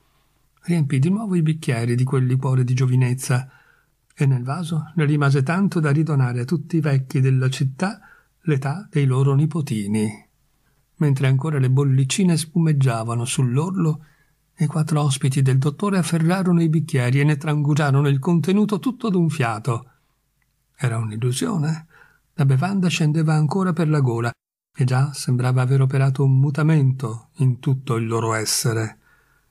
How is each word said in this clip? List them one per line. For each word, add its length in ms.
Riempì 360
di 100
nuovo 260
i 60
bicchieri 540
di 80
quel 220
liquore 400
di 80
giovinezza 760
e 120
nel 180
vaso 520
ne 100
rimase 380
tanto 360
da 120
ridonare 500
a 40
tutti 320
i 40
vecchi 380
della 300
città 500
l'età 480
dei 160
loro 280
nipotini. 960
Mentre 300
ancora 320
le 120
bollicine 680
spumeggiavano 880
sull'orlo, 800
i 100
quattro 340
ospiti 400
del 160
dottore 400
afferrarono 640
i 80
bicchieri 500
e 40
ne 140
trangugiarono 680
il 120
contenuto 600
tutto 300
d'un 200
fiato. 600
Era 220
un'illusione. 880
La 100
bevanda 420
scendeva 460
ancora 400
per 160
la 100
gola 320
e 100
già 280
sembrava 480
aver 200
operato 420
un 160
mutamento 1000
in 220
tutto 360
il 100
loro 280
essere. 680